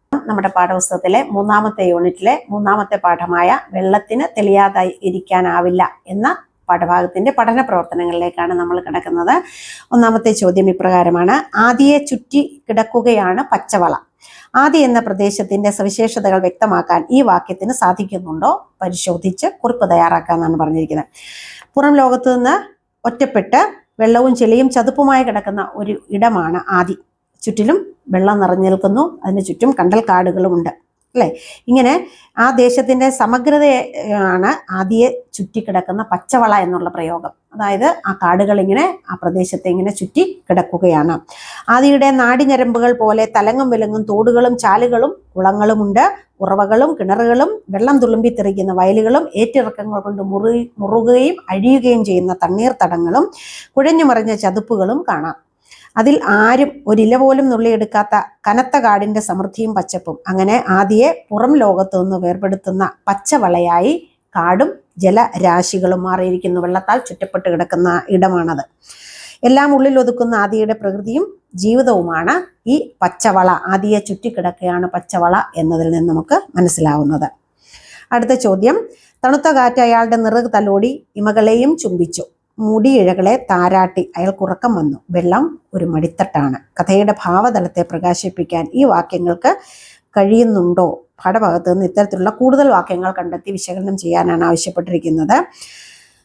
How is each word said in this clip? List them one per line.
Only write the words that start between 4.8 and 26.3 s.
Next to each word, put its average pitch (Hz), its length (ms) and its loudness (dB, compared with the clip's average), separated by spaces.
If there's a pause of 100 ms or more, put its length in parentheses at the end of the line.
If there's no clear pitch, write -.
ഇരിക്കാനാവില്ല 180 880 -2 (160)
എന്ന 214 300 -4 (320)
പാഠഭാഗത്തിന്റെ 180 680 0
പഠന 233 240 0
പ്രവർത്തനങ്ങളിലേക്കാണ് 175 920 -4
നമ്മൾ 175 260 -2
കിടക്കുന്നത്. 175 640 -4 (480)
ഒന്നാമത്തെ 226 400 2
ചോദ്യം 190 380 0
ഇപ്രകാരമാണ്: 180 880 0
"ആദിയെ 247 400 4
ചുറ്റി 285 720 -4
കിടക്കുകയാണ് 220 840 0
പച്ചവള." 175 440 0 (600)
ആദി 285 220 4
എന്ന 247 220 4
പ്രദേശത്തിന്റെ 202 720 -2
സവിശേഷതകൾ 202 680 -2
വ്യക്തമാക്കാൻ 180 720 0
ഈ 262 100 4
വാക്യത്തിന് 196 520 -2
സാധിക്കുന്നുണ്ടോ? 185 920 -4 (140)
പരിശോധിച്ച് 180 680 -4 (160)
കുറിപ്പ് 208 280 0
തയ്യാറാക്കാന്നാണ് 170 680 0
പറഞ്ഞിരിക്കുന്നത്. 156 460 -4 (720)
പുറം 294 200 4
ലോകത്ത് 254 400 2
നിന്ന് 262 400 -2 (320)
ഒറ്റപ്പെട്ട് 269 640 0 (280)
വെള്ളവും 240 360 4
ചെളിയും 240 340 4
ചതുപ്പുമായി 262 540 2
കിടക്കുന്ന 208 520 -4
ഒരു 208 340 -6
ഇടമാണ് 190 500 0 (100)